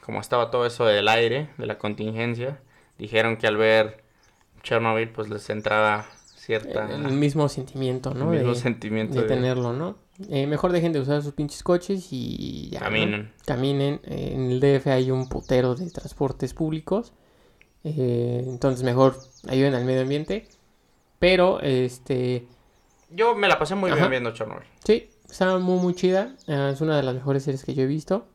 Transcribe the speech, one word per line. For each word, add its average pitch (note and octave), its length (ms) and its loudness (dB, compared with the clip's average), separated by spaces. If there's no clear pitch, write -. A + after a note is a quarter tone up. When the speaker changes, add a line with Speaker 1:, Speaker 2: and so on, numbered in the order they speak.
Speaker 1:
como G#2 180 -6
estaba A#2+ 280 0
todo B2 160 0
eso A#2+ 200 -2
del G#2 220 4
aire, A#2 500 2
de A#2 100 -8
la G#2+ 100 -6
contingencia, A2+ 840 -6
dijeron A2 400 0
que A#2 100 -4
al G#2+ 100 2
ver A2 440 4
Chernobyl, A2+ 460 0
pues G#2+ 200 -8
les G#2 200 -8
entraba G#2+ 560 2
cierta A2 480 -2
Speaker 2:
El, C#3+ 200 -6
el C3+ 60 0
mismo C#3+ 380 2
sentimiento, C3 680 -4
¿no? A#2+ 160 0
Speaker 1:
el G#2+ 80 4
mismo A#2+ 140 2
Speaker 2:
De, A#2+ 60 -2
Speaker 1:
sentimiento A2+ 560 -2
Speaker 2:
de A#2 80 2
Speaker 1:
de A2 40 0
Speaker 2:
tenerlo, B2 460 0
¿no? F3 240 -6
Eh, C#3+ 180 0
mejor D3+ 240 0
dejen E3+ 220 2
de C#3+ 80 0
usar C#3+ 200 0
sus D3 120 -8
pinches - 280 -6
coches F3+ 500 0
y - 600 -8
ya, - 80 -10
¿no? - 60 -8
Speaker 1:
Caminen. G#2+ 480 -2
Speaker 2:
Caminen. C#3 600 0
Eh, C#3 300 -8
en B2+ 160 -2
el B2+ 80 0
D C#3 160 6
F C3+ 160 0
hay C3 200 2
un C3 180 -2
putero B2+ 460 2
de E3+ 160 -8
transportes - 600 -6
públicos. D#3+ 600 -4
Eh, B2 640 0
entonces B2+ 360 -2
mejor C3 320 4
ayuden C3+ 280 2
al B2 100 -2
medio C3 160 2
ambiente. D3+ 460 -4
Pero, F3+ 420 4
este B2+ 840 -2
Speaker 1:
Yo A3 240 2
me G3+ 120 2
la E3 120 4
pasé E3 160 0
muy F#3 160 0
bien D3 100 2
Speaker 2:
Ajá. F#3 80 4
Speaker 1:
viendo A#2+ 240 -2
Chernobyl. - 320 -10
Speaker 2:
Sí, A3+ 260 2
está F#3 280 0
muy, F#3 220 2
muy F3+ 140 2
chida. F#3+ 420 0
Ah, C#3 240 0
es C#3 80 -6
una D#3 160 2
de C#3 60 2
las B2+ 120 -2
mejores C3+ 280 -2
series C3+ 200 -4
que B2+ 100 -6
yo C3 100 0
he C3 40 2
visto. D#3 480 -2